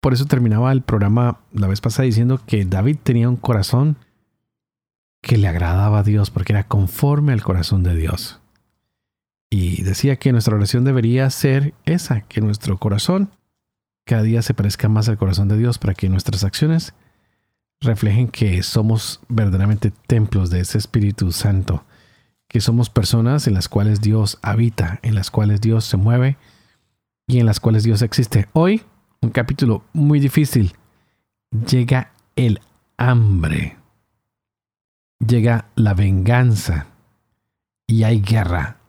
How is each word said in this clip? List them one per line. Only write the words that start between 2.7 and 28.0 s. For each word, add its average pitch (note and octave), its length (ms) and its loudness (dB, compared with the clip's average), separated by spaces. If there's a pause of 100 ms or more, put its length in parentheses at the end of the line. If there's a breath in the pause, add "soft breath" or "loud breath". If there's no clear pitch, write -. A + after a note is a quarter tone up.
tenía A#2 260 2
un B2 60 0
corazón B2 600 0 (1200)
que - 160 0
le G2+ 120 2
agradaba F2+ 500 0
a G2 60 2
Dios G#2 260 2
porque F#2 220 -4
era G2+ 160 0
conforme C#3+ 640 0
al G#2+ 100 -2
corazón F#2 400 0
de F2 140 0
Dios. E2 420 -6 (1120)
Y F#2 320 -2
decía F#2+ 320 -2
que C3+ 160 -2
nuestra A2 240 2
oración G#2+ 300 0
debería C3 460 0
ser C#3 440 -2 (120)
esa, D3+ 340 -2
que - 200 -6
nuestro G#2 380 -4
corazón F3 540 -2 (720)
cada A2+ 180 0
día A2+ 200 0
se - 120 -2
parezca G2+ 340 -2
más G#2+ 200 2
al G#2+ 100 -2
corazón G2 300 0
de G#2+ 100 0
Dios A#2 200 0
para G2 160 -4
que F#2+ 140 -4
nuestras F#2+ 360 -2
acciones D#3 500 -2 (840)
reflejen A2+ 500 0
que F#2 340 -2
somos A2+ 680 -2
verdaderamente G#2 640 0 (160)
templos G#2 420 0
de F2+ 120 0
ese F2+ 180 -4
Espíritu G2+ 520 -2
Santo, F#2+ 540 -2 (640 soft breath)
que A2+ 140 -2
somos A#2 260 0
personas A#2+ 580 0
en A2 60 2
las F#2 160 0
cuales G#2 320 0
Dios G#2+ 400 0
habita, G#2 600 -2
en A2 120 0
las F#2+ 160 -2
cuales G#2 300 0
Dios A2+ 240 0
se - 140 -2
mueve B2 400 2 (880 soft breath)
y B2 120 2
en A#2+ 60 4
las A2 160 2
cuales A2 240 2
Dios A2 160 2